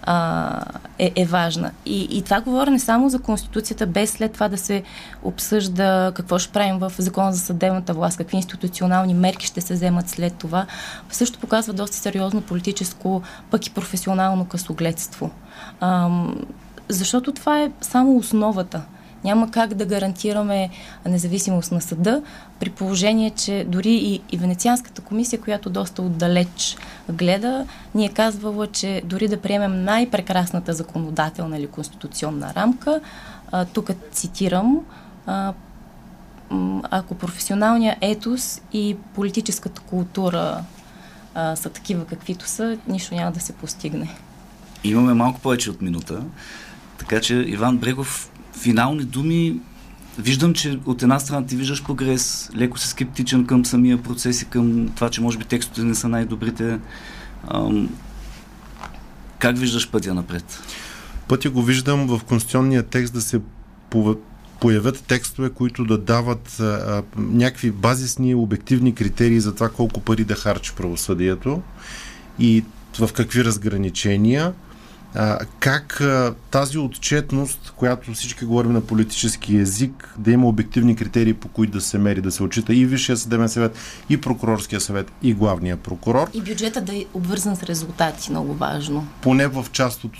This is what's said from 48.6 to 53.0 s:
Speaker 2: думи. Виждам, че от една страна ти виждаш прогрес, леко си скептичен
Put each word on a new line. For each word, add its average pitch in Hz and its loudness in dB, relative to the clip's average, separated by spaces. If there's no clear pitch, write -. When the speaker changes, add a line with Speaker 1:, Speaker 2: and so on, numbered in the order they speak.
Speaker 2:
думи. 160 0
Виждам, 135 4
че 143 -2
от 127 0
една 131 6
страна 139 -2
ти 131 -4
виждаш 135 -2
прогрес, 131 -2
леко 123 0
си - -2
скептичен 127 0